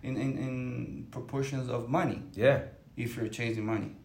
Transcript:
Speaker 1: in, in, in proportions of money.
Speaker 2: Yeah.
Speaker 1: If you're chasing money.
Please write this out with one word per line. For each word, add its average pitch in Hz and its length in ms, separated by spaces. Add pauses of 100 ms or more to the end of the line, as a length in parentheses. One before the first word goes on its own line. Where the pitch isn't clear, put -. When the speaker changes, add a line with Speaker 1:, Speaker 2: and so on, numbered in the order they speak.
Speaker 1:
in, 127 120
in, 135 220
in 127 720
proportions 135 580
of 117 200
money. 143 340 (120)
Speaker 2:
Yeah. 127 260 (360)
Speaker 1:
If - 200
you're 113 120
chasing 113 380
money. 104 240 (140)